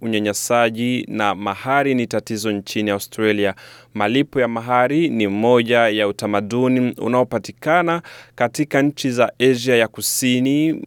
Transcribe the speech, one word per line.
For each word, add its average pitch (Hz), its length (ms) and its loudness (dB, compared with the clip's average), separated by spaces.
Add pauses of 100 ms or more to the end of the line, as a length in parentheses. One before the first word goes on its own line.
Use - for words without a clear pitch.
unyanyasaji 117 1040 0
na 104 280 -2
mahari 131 600 -2
ni 120 120 -2
tatizo 107 440 -4
nchini 104 400 -4
Australia. 101 640 -2 (380)
Malipo 123 480 0
ya 120 60 2
mahari 123 640 0
ni 113 180 0
moja 117 520 2
ya 107 280 2
utamaduni 113 920 0
unaopatikana 127 1040 -2 (340)
katika 139 460 0
nchi 143 300 0
za 120 280 2
Asia 127 360 4
ya 113 120 4
Kusini, 131 1000 0